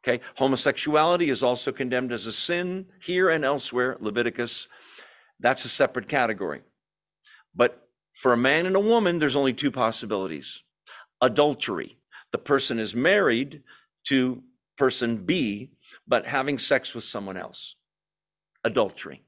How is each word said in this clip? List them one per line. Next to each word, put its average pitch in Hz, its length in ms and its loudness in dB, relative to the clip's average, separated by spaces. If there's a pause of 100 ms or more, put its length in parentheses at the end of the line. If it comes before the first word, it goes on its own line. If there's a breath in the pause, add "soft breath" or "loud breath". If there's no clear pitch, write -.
Okay, 123 160 0 (180 loud breath)
homosexuality 151 920 2
is 123 140 0
also 123 280 0
condemned 127 400 -2
as 107 140 -6
a 110 80 -8
sin 180 540 -4 (120)
here 180 300 0
and 156 160 0
elsewhere, 127 540 -2
Leviticus. 117 680 -4 (720 loud breath)
That's 127 240 2
a - 60 -4
separate - 400 0
category. 101 520 -2 (920 soft breath)
But - 340 0 (280)
for 127 180 4
a 117 40 4
man 143 280 2
and 190 100 0
a 196 40 6
woman, 208 400 4
there's 139 160 2
only 135 180 2
two 143 160 -2
possibilities. 101 920 -4 (580 loud breath)
Adultery. 127 760 2 (320 loud breath)
The - 80 -4
person 135 400 0
is 107 160 -4
married 143 680 2 (460 soft breath)
to 127 340 2 (340)
person 123 420 0
B, 104 520 -4 (380 soft breath)
but 120 180 0
having 139 320 -2
sex - 380 0
with 113 80 -8
someone 98 340 -8
else. - 380 -14 (880)
Adultery. 101 640 -2